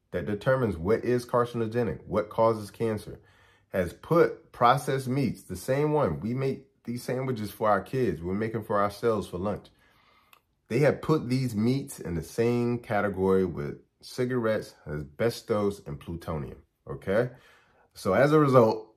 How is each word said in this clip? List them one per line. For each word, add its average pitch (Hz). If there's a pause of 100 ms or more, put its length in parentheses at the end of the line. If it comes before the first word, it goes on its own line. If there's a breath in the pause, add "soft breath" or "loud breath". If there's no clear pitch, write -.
(100)
that 90
determines 110
what 92
is 123
carcinogenic, 117
what -
causes 113
cancer, 110 (480 soft breath)
has 90
put -
processed 127
meats, 127
the -
same 143
one, 101
we 113
make 135 (180)
these 120
sandwiches 123
for 110
our 98
kids, 95
we're 90
making 110
for 104
ourselves 101
for 90
lunch. 95 (1000 soft breath)
They 127
have 131
put 156
these 127
meats 127
in -
the 80
same 120
category 95
with 76 (240)
cigarettes, 123 (120)
asbestos, 101
and 73
plutonium, 82 (300)
okay? 101 (640 loud breath)
So 95
as 139
a 156
result, 127